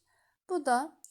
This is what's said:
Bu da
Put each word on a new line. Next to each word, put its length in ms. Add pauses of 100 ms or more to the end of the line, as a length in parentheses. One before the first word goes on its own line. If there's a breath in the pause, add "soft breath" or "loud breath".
(480)
Bu 180
da 300 (140)